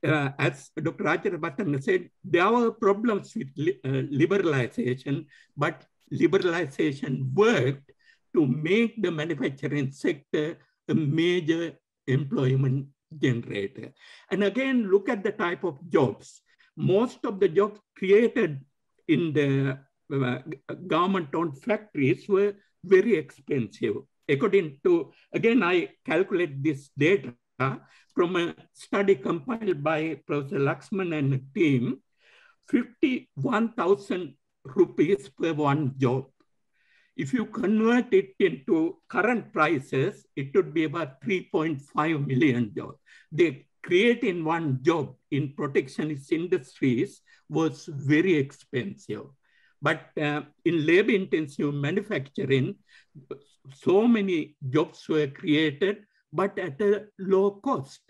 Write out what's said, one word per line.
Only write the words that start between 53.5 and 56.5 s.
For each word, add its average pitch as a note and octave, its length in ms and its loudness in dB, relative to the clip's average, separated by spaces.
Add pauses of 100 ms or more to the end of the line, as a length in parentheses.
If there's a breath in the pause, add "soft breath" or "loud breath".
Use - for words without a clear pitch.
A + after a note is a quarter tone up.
so G3 340 2
many G3 500 0 (120)
jobs - 400 -2
were D3+ 200 0
created, D#3 760 0 (260)
but F#3+ 280 -2